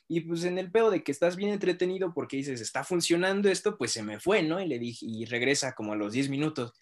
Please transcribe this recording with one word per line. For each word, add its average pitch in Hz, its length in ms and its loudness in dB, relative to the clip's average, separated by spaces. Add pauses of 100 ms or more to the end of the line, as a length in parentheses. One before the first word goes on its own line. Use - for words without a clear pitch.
Y, 165 140 0
pues, 165 220 -4
en 180 140 0
el 190 120 -6
pedo 220 200 6
de 175 120 2
que 143 100 -2
estás 175 240 2
bien 202 140 -2
entretenido 180 640 0
porque 131 220 -4
dices, 135 240 -4
"Está 131 240 -4
funcionando 185 640 2
esto", 208 280 0
pues, 117 140 -2
se 113 100 -4
me 104 180 -6
fue, 190 220 4
¿no? 160 180 0
Y 185 80 -4
le 127 100 -2
dije, 117 280 -6
y 113 200 -6
regresa 123 480 2
como 104 180 -4
a 107 40 -2
los 104 160 -2
diez 139 160 0
minutos. 139 540 -2